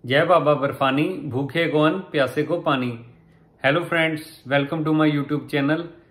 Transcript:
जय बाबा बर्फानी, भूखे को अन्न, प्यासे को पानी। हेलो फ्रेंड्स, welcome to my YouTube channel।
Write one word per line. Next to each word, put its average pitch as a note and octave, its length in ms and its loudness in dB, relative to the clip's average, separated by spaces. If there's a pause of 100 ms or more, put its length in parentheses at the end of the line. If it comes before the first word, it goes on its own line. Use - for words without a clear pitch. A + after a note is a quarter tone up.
जय C#3+ 180 4
बाबा D#3+ 300 4
बर्फानी, C#3 680 0
भूखे C#3 440 -2
को D3+ 140 2
अन्न, E3 160 2
प्यासे D3 440 -2
को E3+ 180 -2
पानी। B2 400 -2 (640)
हेलो D3+ 160 2
फ्रेंड्स, D#3+ 680 -4
welcome C#3+ 360 0
to D#3 80 0
my D#3 180 4
YouTube C#3+ 400 -2
channel। C#3+ 300 0 (300)